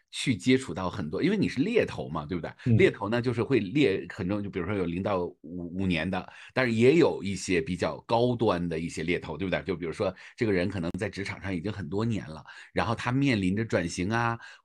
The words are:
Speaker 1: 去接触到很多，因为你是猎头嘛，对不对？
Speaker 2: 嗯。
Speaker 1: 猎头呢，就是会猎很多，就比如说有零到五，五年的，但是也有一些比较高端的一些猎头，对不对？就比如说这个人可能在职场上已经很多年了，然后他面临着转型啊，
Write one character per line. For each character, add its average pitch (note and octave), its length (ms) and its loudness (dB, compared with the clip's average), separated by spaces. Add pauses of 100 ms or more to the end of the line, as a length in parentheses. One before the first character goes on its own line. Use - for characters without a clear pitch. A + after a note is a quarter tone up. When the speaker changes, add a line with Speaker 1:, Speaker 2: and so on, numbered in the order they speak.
(120)
Speaker 1:
去 - 240 -2
接 B2+ 220 4
触 C3 160 -2
到 F#2 160 -2
很 D#2 200 -6
多， F2+ 140 -2
因 E3 80 4
为 G#3+ 60 0
你 E3 100 2
是 - 140 -2
猎 G3+ 260 2
头 - 200 -8
嘛， - 180 -4
对 F2 120 -4
不 D#2+ 40 -6
对？ - 100 -8 (140)
Speaker 2:
嗯。 A#2 120 6
Speaker 1:
猎 - 140 8
头 G2+ 180 -6
呢， A#2 100 0
就 A#2+ 140 0
是 A2 80 0
会 B2+ 160 4
猎 G2+ 560 2
很 F2+ 140 -4
多， G#2 120 -2
就 G2+ 80 -6
比 F#2 120 -6
如 E2+ 80 -2
说 G#2+ 80 -2
有 F#2+ 100 0
零 E2+ 160 -2
到 F#2+ 240 0
五， - 120 -10 (440)
五 F#2+ 60 0
年 E2+ 200 2
的， F#2+ 200 -4 (260)
但 B2+ 140 2
是 A#2 60 0
也 A#2+ 240 8
有 F2+ 260 4
一 G2 100 -4
些 F2+ 280 0
比 F2+ 160 -4
较 D#2 280 -2
高 A#2+ 300 2
端 F#2+ 320 2
的 E2 100 -2
一 E2 120 -4
些 E2 140 -6
猎 E2+ 140 0
头， D#2+ 200 -8
对 F#2+ 100 -2
不 F2+ 40 -2
对？ D#2 120 0
就 F#2+ 100 -2
比 F2 120 -6
如 D#2+ 80 -4
说 F#2+ 200 -2 (220)
这 A#2+ 100 0
个 G#2+ 60 2
人 F2+ 160 2
可 G2+ 140 -4
能 E2 180 -4
在 G#2 80 -2
职 F#2 160 -6
场 - 180 -10
上 F#2+ 140 -4
已 E2 60 -4
经 G2+ 100 -4
很 F#2 160 -8
多 G2 160 -2
年 A2 240 -2
了， D#2 160 -14 (300)
然 F2+ 120 2
后 A2 80 0
他 A#2 160 -4
面 B2+ 320 4
临 F#2 140 2
着 A2 80 0
转 G#2 240 0
型 F2+ 220 -4
啊， A#2 280 0 (280)